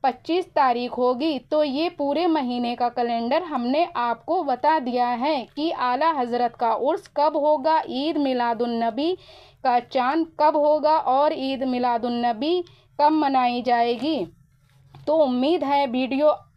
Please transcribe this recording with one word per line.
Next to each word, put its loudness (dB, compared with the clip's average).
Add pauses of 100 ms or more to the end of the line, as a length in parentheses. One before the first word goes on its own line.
पच्चीस -2
तारीख 0
होगी। 0
तो 0
ये -2
पूरे -2
महीने -2
का -2
कैलेंडर -2
हमने 0 (100)
आपको -2
बता 2
दिया -2 (100)
है 0 (180)
कि -2
आला 0
हज़रत -2
का 0
उर्स -2 (100)
कब 2
होगा, 2
ईद -4
मिलादुन्नबी -2 (480)
का 2
चांद 0 (140)
कब 4
होगा 4
और 2
ईद -4
मिलादुन्नबी 0 (380)
कब 6
मनाई 0
जाएगी। 0 (840)
तो 2
उम्मीद 2
है 2
वीडियो 0 (240)